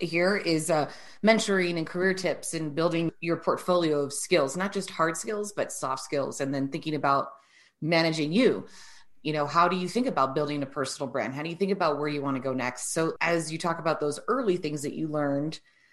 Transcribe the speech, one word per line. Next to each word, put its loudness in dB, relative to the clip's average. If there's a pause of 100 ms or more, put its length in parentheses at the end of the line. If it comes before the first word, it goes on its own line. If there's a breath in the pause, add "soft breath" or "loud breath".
here 2
is, 0
uh, 2 (340 loud breath)
mentoring 4
and -2
career 2
tips -2
and -4
building 2
your 0
portfolio 2
of -2
skills, 2
not -2
just -4
hard 0
skills, -6
but -4
soft -4
skills. -2
And -2
then 0
thinking -4
about 2 (560 soft breath)
managing 2
you, 4 (560 loud breath)
you -2
know, 0
how 6
do 0
you -2
think 0
about 2
building 0
a -4
personal -4
brand? -2
How -4
do -4
you -8
think 2
about 2
where -2
you -2
wanna -2
go -2
next? -4
So 0
as 0
you -4
talk -2
about 0
those -2 (100)
early 2
things -4
that -4
you -4
learned, -2 (320)